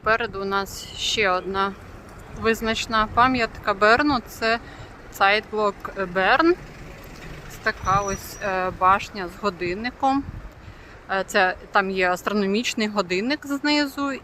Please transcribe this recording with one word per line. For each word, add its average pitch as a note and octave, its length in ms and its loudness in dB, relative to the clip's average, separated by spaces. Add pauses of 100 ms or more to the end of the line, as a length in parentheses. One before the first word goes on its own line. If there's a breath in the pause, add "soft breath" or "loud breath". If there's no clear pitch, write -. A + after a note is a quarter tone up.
Попереду G#3+ 360 0
у - 20 -4
нас G3 420 -4 (100)
ще G#3 340 0
одна G3 440 0 (680)
визначна A3 720 0
пам'ятка A#3+ 600 2
Берну. A#3+ 540 4
Це A3+ 300 0 (600 loud breath)
Zeitblock G#3 560 2 (400)
Bern. A3 400 6 (960)
Ось - 140 -16
така G3 380 0
ось, G3 440 -6
е, F#3 340 0
башня F#3+ 500 2
з - 140 -12
годинником. A3 840 0 (840 loud breath)
Е, F#3+ 160 -2
це, F#3 280 2 (180)
там G3 180 4
є F#3 200 2
астрономічний G3+ 760 0
годинник G#3 580 -2
знизу C#4+ 680 0 (120)